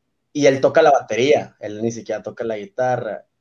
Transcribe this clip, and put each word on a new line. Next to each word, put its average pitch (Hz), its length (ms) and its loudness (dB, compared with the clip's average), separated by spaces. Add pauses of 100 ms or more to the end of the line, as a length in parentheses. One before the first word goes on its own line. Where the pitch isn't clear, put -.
(320)
y 143 140 0
él 135 160 4
toca 147 200 4
la 156 100 6
batería, 123 680 0
él 104 220 -12
ni 117 100 -2
siquiera 107 320 -10
toca 107 200 -10
la 113 140 -6
guitarra, 113 680 -6 (160)